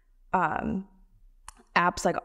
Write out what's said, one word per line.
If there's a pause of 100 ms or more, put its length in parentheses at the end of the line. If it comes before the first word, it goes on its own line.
(320)
um, (880)
apps
like